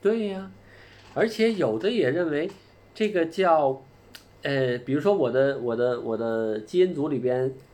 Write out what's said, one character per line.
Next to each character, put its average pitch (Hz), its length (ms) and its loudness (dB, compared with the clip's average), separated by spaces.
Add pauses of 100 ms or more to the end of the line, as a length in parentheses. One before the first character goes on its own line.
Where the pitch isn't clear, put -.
对 214 280 0
呀， 190 220 -10 (600)
而 190 140 2
且 220 260 0
有 127 240 0
的 196 140 0
也 180 180 2
认 165 220 -2
为 156 180 -2 (520)
这 214 80 0
个 175 160 0
叫， 160 560 2 (640)
呃， 131 420 0
比 131 80 -2
如 143 80 0
说 202 100 2
我 170 200 2
的， 135 260 2
我 117 180 -2
的， 120 260 0
我 113 140 -4
的 113 440 -2
基 139 180 -4
因 180 160 4
组 147 140 -4
里 143 100 -2
边 127 340 0 (220)